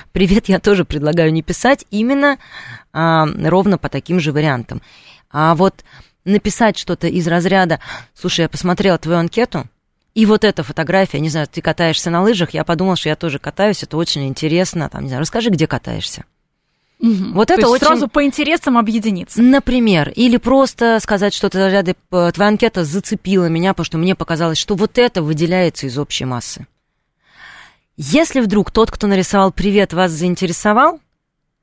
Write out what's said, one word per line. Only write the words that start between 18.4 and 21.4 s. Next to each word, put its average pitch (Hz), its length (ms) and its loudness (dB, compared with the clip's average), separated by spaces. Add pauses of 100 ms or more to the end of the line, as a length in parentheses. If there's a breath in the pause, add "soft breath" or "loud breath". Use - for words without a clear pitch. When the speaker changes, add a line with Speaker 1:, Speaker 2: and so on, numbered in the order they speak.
Speaker 2:
объединиться. 214 640 0
Speaker 1:
Например, 240 680 4
или 240 280 2
просто 240 640 2
сказать 202 320 0
что-то 190 340 0